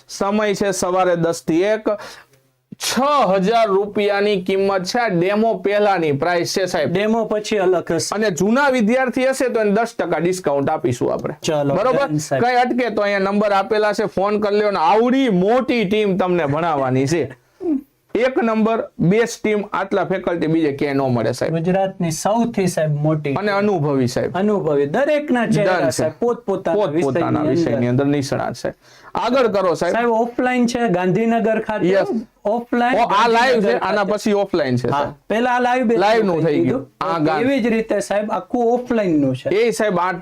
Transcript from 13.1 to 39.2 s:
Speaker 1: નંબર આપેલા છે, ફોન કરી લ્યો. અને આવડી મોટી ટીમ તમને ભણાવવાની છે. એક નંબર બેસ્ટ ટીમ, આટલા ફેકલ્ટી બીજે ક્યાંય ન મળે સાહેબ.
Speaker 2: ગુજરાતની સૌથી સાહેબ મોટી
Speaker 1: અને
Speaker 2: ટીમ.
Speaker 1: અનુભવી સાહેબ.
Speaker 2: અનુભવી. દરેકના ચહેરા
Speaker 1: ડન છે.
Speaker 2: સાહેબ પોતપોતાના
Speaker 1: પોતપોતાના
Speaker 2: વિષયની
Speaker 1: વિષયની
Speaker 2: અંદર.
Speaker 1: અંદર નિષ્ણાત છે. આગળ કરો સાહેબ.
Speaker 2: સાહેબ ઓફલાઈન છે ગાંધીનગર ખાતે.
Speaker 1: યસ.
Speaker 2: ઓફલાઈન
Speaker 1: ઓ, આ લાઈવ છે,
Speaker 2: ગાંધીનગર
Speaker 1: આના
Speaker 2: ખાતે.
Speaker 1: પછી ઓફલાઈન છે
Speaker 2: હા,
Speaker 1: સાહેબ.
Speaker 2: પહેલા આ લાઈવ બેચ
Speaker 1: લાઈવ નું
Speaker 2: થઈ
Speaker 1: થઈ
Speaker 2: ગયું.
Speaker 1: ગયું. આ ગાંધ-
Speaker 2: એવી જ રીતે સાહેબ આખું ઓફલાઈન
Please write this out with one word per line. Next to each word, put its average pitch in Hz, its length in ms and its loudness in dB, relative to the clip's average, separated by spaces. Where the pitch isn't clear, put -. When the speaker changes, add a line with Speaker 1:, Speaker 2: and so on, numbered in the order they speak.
Speaker 1:
નંબર 202 340 2
આપેલા 208 400 2
છે, 208 140 -2
ફોન 202 340 -2
કરી 208 160 0
લ્યો. 208 120 2
અને 196 100 0
આવડી 240 500 4
મોટી 220 560 2
ટીમ 202 320 0
તમને 180 300 0
ભણાવવાની 139 600 0
છે. 135 300 -2
એક 269 240 0
નંબર 226 460 2
બેસ્ટ 220 440 2
ટીમ, 208 300 0
આટલા 185 320 -2
ફેકલ્ટી 180 420 -2
બીજે 156 260 2
ક્યાંય 143 220 -2
ન 139 80 2
મળે 120 300 0
સાહેબ. 127 220 -2
Speaker 2:
ગુજરાતની 185 560 0
સૌથી 208 560 0
સાહેબ 156 360 0
મોટી 151 320 0
Speaker 1:
અને 190 120 -2
Speaker 2:
ટીમ. 202 120 0
Speaker 1:
અનુભવી 147 480 0
સાહેબ. 127 300 -2
Speaker 2:
અનુભવી. 156 500 0
દરેકના 262 600 0
ચહેરા 196 320 0
Speaker 1:
ડન 143 80 0
છે. 127 40 2
Speaker 2:
સાહેબ - 300 -2
પોતપોતાના 196 560 -2
Speaker 1:
પોતપોતાના 151 520 0
Speaker 2:
વિષયની 123 200 0
Speaker 1:
વિષયની 123 380 0
Speaker 2:
અંદર. 123 180 0
Speaker 1:
અંદર 143 120 0
નિષ્ણાત 135 380 -4
છે. - 200 -8
આગળ 247 340 0
કરો 185 260 0
સાહેબ. 170 200 -2
Speaker 2:
સાહેબ 240 160 0
ઓફલાઈન 240 560 0
છે 233 220 -2
ગાંધીનગર 214 720 0
ખાતે. 214 280 -2
Speaker 1:
યસ. 190 180 2
Speaker 2:
ઓફલાઈન 240 540 0
Speaker 1:
ઓ, - 40 2
આ 214 260 2
લાઈવ 240 260 2
છે, 233 60 2
Speaker 2:
ગાંધીનગર 202 180 0
Speaker 1:
આના 190 180 -2
Speaker 2:
ખાતે. 202 160 0
Speaker 1:
પછી 214 200 0
ઓફલાઈન 175 440 0
છે 123 120 -2
Speaker 2:
હા, 139 120 0
Speaker 1:
સાહેબ. 143 140 -4
Speaker 2:
પહેલા 240 220 0
આ 247 100 0
લાઈવ 247 240 0
બેચ 226 140 2
Speaker 1:
લાઈવ 214 260 2
નું 175 120 0
Speaker 2:
થઈ 156 80 0
Speaker 1:
થઈ 156 100 2
Speaker 2:
ગયું. 131 120 2
Speaker 1:
ગયું. 254 240 -4
આ 160 180 -4
ગાંધ- 156 280 0
Speaker 2:
એવી 269 140 2
જ 208 60 0
રીતે 220 340 0
સાહેબ 208 320 -4
આખું 233 400 -2
ઓફલાઈન 226 480 0